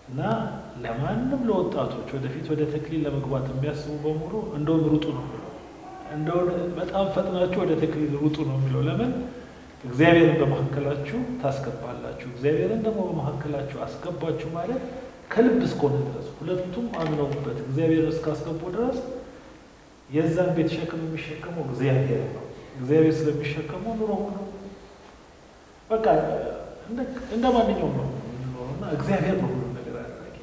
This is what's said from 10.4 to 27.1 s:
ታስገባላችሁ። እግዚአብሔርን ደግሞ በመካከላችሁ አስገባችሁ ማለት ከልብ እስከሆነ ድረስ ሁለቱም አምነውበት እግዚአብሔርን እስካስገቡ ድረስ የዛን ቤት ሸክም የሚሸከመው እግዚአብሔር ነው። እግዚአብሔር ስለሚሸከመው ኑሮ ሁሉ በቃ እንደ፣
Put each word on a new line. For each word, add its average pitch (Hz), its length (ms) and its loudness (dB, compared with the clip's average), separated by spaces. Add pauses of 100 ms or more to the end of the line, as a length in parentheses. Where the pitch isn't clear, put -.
ታስገባላችሁ። 120 920 -4
እግዚአብሔርን 156 540 2
ደግሞ 208 240 0
በመካከላችሁ 139 760 -4
አስገባችሁ 165 720 -4
ማለት 190 320 -2 (460)
ከልብ 226 320 6
እስከሆነ 135 420 2
ድረስ - 300 -4
ሁለቱም 180 640 -4
አምነውበት 147 640 -2
እግዚአብሔርን 160 500 4
እስካስገቡ 160 520 -2 (100)
ድረስ 240 280 0 (1120)
የዛን 165 420 2
ቤት 165 200 2
ሸክም 160 300 -4
የሚሸከመው 160 640 -6
እግዚአብሔር 127 640 2
ነው። - 180 -8 (280)
እግዚአብሔር 151 420 4
ስለሚሸከመው 156 800 -2
ኑሮ 214 220 0
ሁሉ 202 200 -4 (1500)
በቃ - 180 2 (760)
እንደ፣ 233 140 -6 (320)